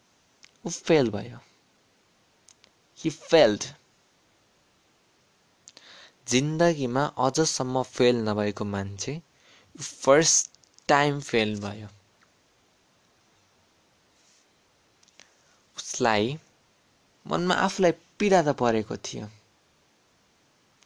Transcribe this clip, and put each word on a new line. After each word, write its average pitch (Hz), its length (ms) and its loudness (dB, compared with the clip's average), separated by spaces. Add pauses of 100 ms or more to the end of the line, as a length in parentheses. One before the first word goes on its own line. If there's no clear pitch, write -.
(640)
ऊ - 40 -8
फेल 151 400 0
भयो। 117 300 -10 (1600)
He 160 160 -4
failed। 123 500 4 (2500)
जिन्दगीमा 147 800 0
अझसम्म 131 760 -2
फेल 123 320 2
नभएको 107 500 -2
मान्छे 101 560 -8 (600)
फर्स्ट - 680 2 (360)
टाइम 143 340 2
फेल 107 400 -2
भयो। 101 260 -12 (4000)
उसलाई 117 600 -2 (880)
मनमा 170 280 -2
आफूलाई 185 360 2
पीडा 190 500 0
त 147 60 2
परेको 117 500 0
थियो, 117 300 -12 (1600)